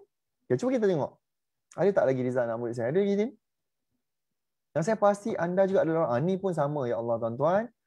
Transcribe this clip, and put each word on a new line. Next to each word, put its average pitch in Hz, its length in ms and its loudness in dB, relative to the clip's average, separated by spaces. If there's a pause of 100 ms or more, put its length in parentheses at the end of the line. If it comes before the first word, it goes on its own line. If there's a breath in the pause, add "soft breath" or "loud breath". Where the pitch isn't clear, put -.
(460)
Okey, 127 100 0
cuba 240 220 -2
kita 214 100 0
tengok. 151 240 0 (640)
Ada 180 160 2
tak - 160 2
lagi 131 160 0
result 123 240 0
nak 113 80 -4
ambil 120 160 -6
saya? 123 220 -2
Ada 185 80 0
lagi, 101 160 0
Tim? 262 120 -2 (1400)
Yang 156 140 -2
saya 220 100 0
pasti 202 400 2
anda 180 320 2
juga 190 160 2
adalah, 160 320 0
ah, 123 60 2
ni 185 180 0
pun 190 140 -4
sama, 143 340 -2
ya 120 80 -2
Allah, 117 240 -2
tuan-tuan. 147 480 0 (180)